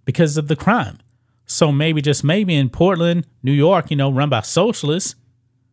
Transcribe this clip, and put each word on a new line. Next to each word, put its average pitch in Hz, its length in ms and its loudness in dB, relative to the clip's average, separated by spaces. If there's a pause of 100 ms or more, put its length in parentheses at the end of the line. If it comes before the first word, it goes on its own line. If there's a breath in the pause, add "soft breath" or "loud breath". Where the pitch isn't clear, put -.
because 147 320 0
of 151 120 -4
the 151 80 -2
crime. 202 420 -2 (480)
So - 260 2
maybe, 151 300 0
just 139 220 -2
maybe 175 320 0
in 139 140 2
Portland, 170 580 0 (160)
New 131 80 0
York, 156 400 2
you 160 40 -2
know, 139 160 0
run 139 180 0
by 120 120 0
socialists, 175 760 -2 (560)